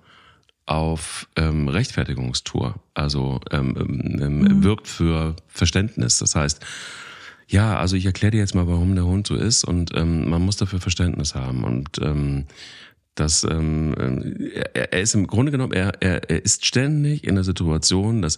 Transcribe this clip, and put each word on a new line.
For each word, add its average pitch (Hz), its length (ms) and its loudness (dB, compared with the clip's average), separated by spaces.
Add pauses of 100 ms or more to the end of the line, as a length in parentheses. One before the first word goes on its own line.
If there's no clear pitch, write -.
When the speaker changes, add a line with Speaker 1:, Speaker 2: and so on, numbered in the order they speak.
(640)
Speaker 1:
auf, 80 680 -4
ähm, 78 340 2
Rechtfertigungstour. 64 1080 -4 (180)
Also, 67 460 -2 (120)
ähm, 67 280 0
ähm, - 420 -4
ähm, 71 180 0
Speaker 2:
Mhm. 196 240 6
Speaker 1:
wirkt 107 240 2
für 80 480 0 (120)
Verständnis. - 720 0
Das 101 160 0
heißt, 76 300 0 (840)
ja, 101 300 4
also 90 180 0
ich 92 100 0
erklär 101 260 2
dir 110 60 2
jetzt 101 180 2
mal, 90 120 4
warum 87 280 4
der 90 100 2
Hund 95 220 2
so 76 80 0
ist 101 280 2
und, 87 320 0
ähm, 82 340 2
man 85 120 2
muss 98 160 2
dafür 92 220 -2
Verständnis 87 560 0
haben. 64 280 -4
Und, 62 380 -4
ähm, 71 440 0 (680)
das, 78 280 0
ähm, 78 560 0
ähm, - 380 -4 (360)
er, - 200 -2
er 92 80 2
ist 113 120 0
im 98 140 2
Grunde 135 240 2
genommen, 131 220 -2
er, 95 280 0
er, 92 280 0
er 82 160 0
ist - 200 0
ständig 147 600 0
in 98 100 2
der 92 80 2
Situation, 92 800 2
dass 78 160 -2